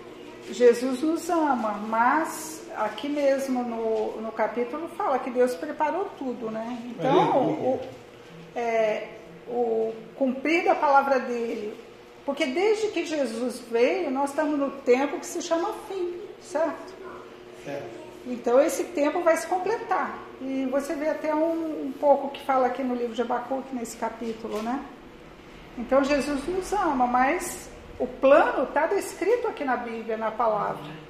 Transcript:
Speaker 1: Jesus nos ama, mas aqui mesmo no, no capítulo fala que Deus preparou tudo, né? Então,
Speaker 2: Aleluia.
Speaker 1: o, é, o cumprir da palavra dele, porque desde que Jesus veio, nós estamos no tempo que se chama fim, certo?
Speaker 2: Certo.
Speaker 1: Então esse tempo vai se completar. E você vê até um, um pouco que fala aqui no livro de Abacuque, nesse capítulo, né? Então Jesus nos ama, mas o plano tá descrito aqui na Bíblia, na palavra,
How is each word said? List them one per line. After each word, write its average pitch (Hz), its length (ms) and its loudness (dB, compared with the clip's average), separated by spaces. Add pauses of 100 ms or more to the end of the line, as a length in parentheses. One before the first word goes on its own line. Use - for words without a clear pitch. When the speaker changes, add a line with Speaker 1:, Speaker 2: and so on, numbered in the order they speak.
(500)
Speaker 1:
Jesus 247 520 4
nos 320 260 0
ama, 269 440 2
mas 233 920 0 (120)
aqui 214 320 -2
mesmo 269 560 2
no, 220 560 -2
no 220 100 -6
capítulo 240 560 -2 (100)
fala 320 220 0
que - 120 -6
Deus 247 240 2
preparou 302 640 -2
tudo, 233 320 -6
né? 233 340 -8
Então, - 480 4
Speaker 2:
Aleluia. - 260 2
Speaker 1:
o, 262 220 0 (760)
é, 226 540 0 (400)
o 226 460 0 (200)
cumprir 277 500 2
da 381 100 6
palavra 277 440 4
dele, 233 560 -4 (500)
porque 285 220 0
desde 403 420 2
que 330 160 -2
Jesus 254 560 -2 (100)
veio, 285 400 2
nós 277 200 0
estamos 302 280 0
no 277 120 0
tempo 277 480 2
que - 80 -10
se 349 140 -6
chama 339 320 0 (160)
fim, 359 320 -4 (220)
certo? - 520 -4 (680)
Speaker 2:
Certo. - 420 -10 (200)
Speaker 1:
Então 247 340 4
esse 330 240 2
tempo 294 380 0
vai 330 140 6
se - 100 -4
completar. 359 720 -2 (220)
E 269 300 -2
você 277 240 0
vê 302 140 -2
até 302 260 -2
um, 320 520 0
um 262 120 -6
pouco 277 300 4
que - 160 -10
fala 262 220 4
aqui 247 160 -2
no 247 120 -2
livro 240 200 -4
de 233 80 0
Abacuque, 247 520 -4
nesse 233 220 -6
capítulo, 220 680 -6
né? 254 220 -2 (920)
Então 262 260 4
Jesus 285 420 0
nos 370 260 -2
ama, 302 340 2
mas 262 640 0 (280)
o 254 80 -2
plano 320 600 6
tá 302 200 2
descrito 403 640 0
aqui 294 160 -6
na 254 120 0
Bíblia, 226 420 -4
na 220 120 0
palavra, 208 540 0 (260)